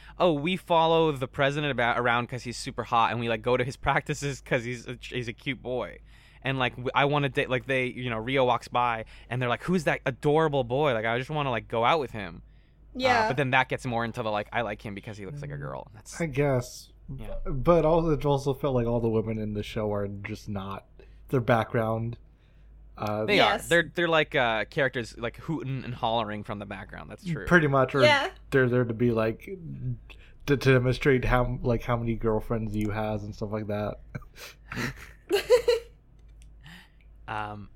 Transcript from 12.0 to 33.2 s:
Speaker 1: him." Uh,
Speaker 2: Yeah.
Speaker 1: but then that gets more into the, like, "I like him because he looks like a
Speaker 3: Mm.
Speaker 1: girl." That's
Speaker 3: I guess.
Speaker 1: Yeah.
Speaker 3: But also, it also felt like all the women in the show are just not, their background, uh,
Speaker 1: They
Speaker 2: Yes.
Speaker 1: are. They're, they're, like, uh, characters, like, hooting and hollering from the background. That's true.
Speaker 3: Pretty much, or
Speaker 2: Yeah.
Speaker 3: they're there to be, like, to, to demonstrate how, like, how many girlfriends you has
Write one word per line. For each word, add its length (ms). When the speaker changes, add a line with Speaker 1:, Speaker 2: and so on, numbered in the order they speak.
Speaker 1:
him." 300
Uh, 60
Speaker 2:
Yeah. 280
Speaker 1:
but 80
then 140
that 180
gets 160
more 200
into 180
the, 80
like, 220
"I 100
like 240
him 80
because 240
he 80
looks 160
like 80
a 60
Speaker 3:
Mm. 40
Speaker 1:
girl." 320
That's 280
Speaker 3:
I 60
guess. 640
Speaker 1:
Yeah. 160
Speaker 3:
But 400
also, 260
it 140
also 300
felt 220
like 100
all 140
the 80
women 300
in 160
the 100
show 280
are 140
just 420
not, 380
their 100
background, 760
uh, 280
Speaker 1:
They 120
Speaker 2:
Yes. 280
Speaker 1:
are. 40
They're, 260
they're, 140
like, 260
uh, 320
characters, 500
like, 220
hooting 460
and 100
hollering 500
from 140
the 80
background. 440
That's 140
true. 220
Speaker 3:
Pretty 200
much, 280
or 80
Speaker 2:
Yeah. 260
Speaker 3:
they're 180
there 160
to 80
be, 180
like, 340
to, 100
to 160
demonstrate 520
how, 380
like, 200
how 140
many 180
girlfriends 640
you 140
has 340